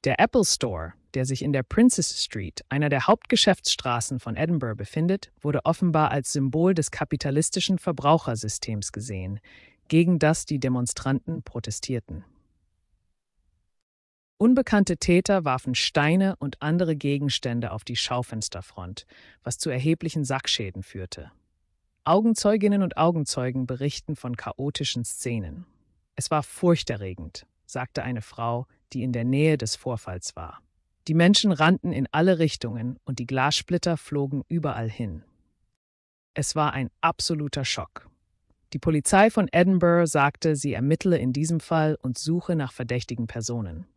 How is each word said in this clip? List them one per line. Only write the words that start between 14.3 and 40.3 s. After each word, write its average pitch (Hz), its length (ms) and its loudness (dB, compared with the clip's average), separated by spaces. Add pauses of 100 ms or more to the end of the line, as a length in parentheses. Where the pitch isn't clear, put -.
Unbekannte 214 580 4
Täter 185 480 2
warfen 127 300 -2
Steine 175 640 2
und - 260 -8
andere 165 340 0
Gegenstände 139 760 -2
auf - 140 -10
die 120 120 -8
Schaufensterfront, 107 1080 -8 (380)
was - 160 -8
zu - 100 -4
erheblichen 151 560 -2
Sackschäden 110 580 -4
führte. - 500 -12 (720)
Augenzeuginnen 208 800 4
und 175 140 -2
Augenzeugen 131 720 0
berichten 139 500 -4
von 123 180 -8
chaotischen 135 680 -4
Szenen. 113 640 -6 (500)
„Es - 140 -6
war 151 120 2
furchterregend“, 104 1040 -2 (200)
sagte - 360 -6
eine 120 200 -4
Frau, 117 440 -6 (280)
die 120 80 -4
in 127 100 -2
der 117 120 -2
Nähe 143 340 4
des 110 180 -4
Vorfalls 101 580 -8
war. - 280 -14 (460)
„Die 156 60 0
Menschen 185 380 6
rannten 160 400 4
in 131 180 -2
alle 170 280 4
Richtungen 120 640 -2
und 131 140 -6
die 120 80 -6
Glassplitter 147 720 0
flogen 139 500 -4
überall 139 400 -2
hin. 104 360 -6 (1080)
Es - 240 -4
war 147 160 2
ein 131 160 -4 (140)
absoluter 147 640 -2
Schock.“ - 420 -8 (640)
Die 151 60 -6
Polizei 190 520 4
von 196 220 0
Edinburgh 175 540 4
sagte, 151 500 0